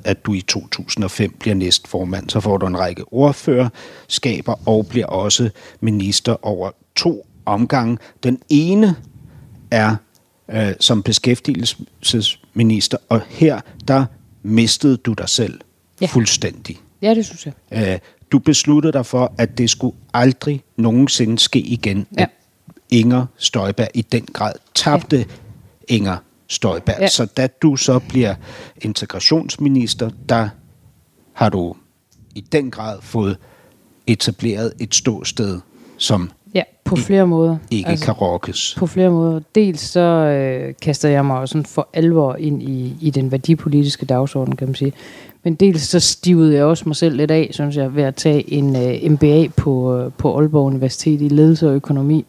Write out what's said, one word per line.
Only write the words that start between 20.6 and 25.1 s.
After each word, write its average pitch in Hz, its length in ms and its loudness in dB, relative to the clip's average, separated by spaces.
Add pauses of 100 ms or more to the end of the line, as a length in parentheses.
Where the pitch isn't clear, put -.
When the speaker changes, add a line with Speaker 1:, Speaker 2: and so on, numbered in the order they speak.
Speaker 1:
nogensinde 117 600 2
ske - 220 2
igen, 101 460 -4 (120)
Speaker 2:
Ja. 180 40 4
Speaker 1:
at 175 60 0 (600)
Inger 123 360 4 (100)
Støjberg - 580 -2
i 117 80 -2
den 117 300 -4
grad 107 200 -4 (220)
tabte 147 440 2